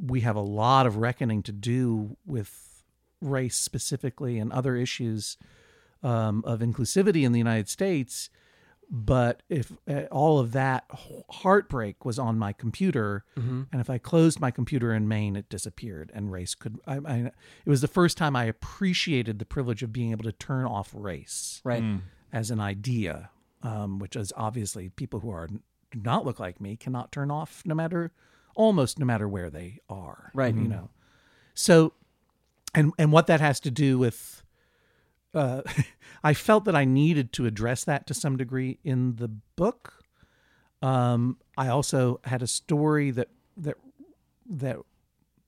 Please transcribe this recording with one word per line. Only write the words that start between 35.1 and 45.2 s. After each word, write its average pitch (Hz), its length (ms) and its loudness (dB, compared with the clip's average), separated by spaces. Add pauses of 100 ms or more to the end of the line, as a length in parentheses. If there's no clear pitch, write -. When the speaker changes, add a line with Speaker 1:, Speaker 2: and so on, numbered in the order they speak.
Speaker 1:
uh, 135 340 0
<laughs> - 560 -4
I 151 100 6
felt 214 320 4
that 185 100 2
I 143 100 6
needed 143 480 4
to 123 120 -2
address 113 380 -2
that 143 240 -2
to 151 80 -4
some 135 200 -2
degree 127 480 -4
in 127 340 0
the 117 100 -4
book. - 760 -4 (800)
Um, 123 560 2 (200)
I 131 100 0
also 127 560 2
had 123 180 -4
a 120 60 -4
story 147 640 0
that, 120 160 -2 (300)
that, 151 180 -6 (720)
that, 135 280 -6 (720)